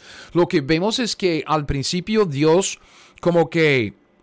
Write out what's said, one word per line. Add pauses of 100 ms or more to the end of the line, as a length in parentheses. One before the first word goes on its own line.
(340)
Lo
que
vemos
es
que
al
principio
Dios (420)
como
que (300)